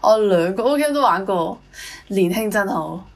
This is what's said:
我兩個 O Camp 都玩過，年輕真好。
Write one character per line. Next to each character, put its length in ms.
我 160
兩 380
個 100
O 140
Camp 160
都 80
玩 240
過， 340
年 240
輕 180
真 160
好。 500